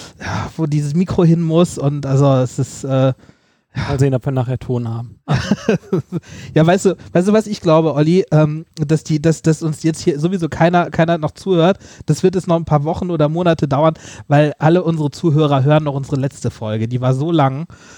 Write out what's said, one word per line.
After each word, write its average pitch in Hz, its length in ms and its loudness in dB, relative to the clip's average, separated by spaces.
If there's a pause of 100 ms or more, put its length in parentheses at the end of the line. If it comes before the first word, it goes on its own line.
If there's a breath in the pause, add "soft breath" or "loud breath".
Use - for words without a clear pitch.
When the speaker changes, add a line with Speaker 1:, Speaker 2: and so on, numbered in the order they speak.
(200 loud breath)
Speaker 1:
ja, - 380 -6
wo 160 80 -2
dieses 147 300 -2
Mikro 180 280 0
hin 165 180 4
muss. 165 360 0
Und 143 280 -4
also 135 280 2
es 127 260 0
ist, - 240 -8
äh, 135 300 0 (640 soft breath)
Speaker 2:
Mal 135 240 -4
sehen, 135 160 2
ob 123 100 -4
wir 143 60 -2
nachher 127 260 -2
Ton 120 320 -6
haben. 113 380 -10
Speaker 1:
<laughs> - 1300 -4
Ja, 156 100 6
weißt 185 220 2
du, 170 100 2 (160 loud breath)
weißt 180 140 2
du, 208 60 2
was 214 120 2
ich 208 160 -8
glaube, 160 320 2
Olli? 160 380 2
Ähm, 156 340 2 (100)
dass 156 280 -2
die, 156 180 -2
dass, 160 220 0
dass 156 180 0
uns 151 220 -6
jetzt 160 180 -2
hier 143 180 0
sowieso 170 300 -2
keiner, 175 400 0
keiner 165 300 0
noch 151 120 -4
zuhört. 180 460 0 (300 loud breath)
Das 151 160 0
wird 185 120 2
es 180 120 -4
noch 170 80 2
ein 165 100 -4
paar 147 180 0
Wochen 175 280 -4
oder 151 180 0
Monate 165 380 0
dauern, 151 260 2 (340 loud breath)
weil 147 300 2
alle 170 260 2
unsere 156 280 -2
Zuhörer 143 520 0
hören 151 200 4
noch 143 100 -4
unsere 139 220 -4
letzte 131 340 -4
Folge. 110 380 -4
Die 123 120 -4
war 131 140 0
so 147 180 -2
lang. 143 360 0 (300 loud breath)